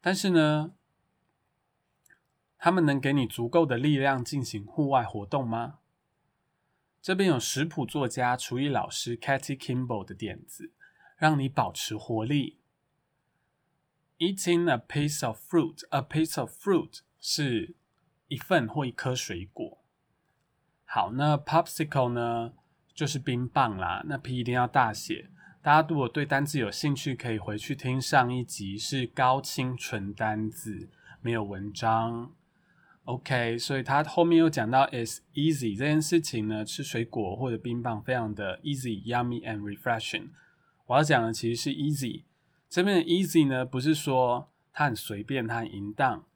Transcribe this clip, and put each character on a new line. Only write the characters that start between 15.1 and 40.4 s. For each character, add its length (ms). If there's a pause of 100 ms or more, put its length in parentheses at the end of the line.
of 140 (100)
fruit，a 520
piece 380
of 120
fruit 480 (220)
是 540 (520)
一 100
份 300
或 180
一 60
颗 240
水 380
果。 240 (1040)
好， 300
那 240
popsicle 720
呢， 440 (400)
就 140
是 100
冰 300
棒 300
啦， 280
那 120
P 200
一 60
定 100
要 140
大 240
写。 380 (320)
大 200
家 60
如 80
果 140
对 160
单 200
字 140
有 100
兴 240
趣， 220
可 160
以 60
回 200
去 160
听 280
上 320
一 100
集， 340
是 300
高 320
清 380
纯 360
单 360
字， 400 (320)
没 100
有 120
文 280
章。 600 (720)
OK， 540
所 200
以 40
他 220
后 200
面 140
又 120
讲 200
到 180
is 340 (120)
easy 420
这 100
件 140
事 220
情 260
呢， 160
吃 200
水 200
果 320
或 140
者 80
冰 240
棒 220
非 100
常 220
的 260
easy, 420
yummy 400
and 180
refreshing。 680 (560)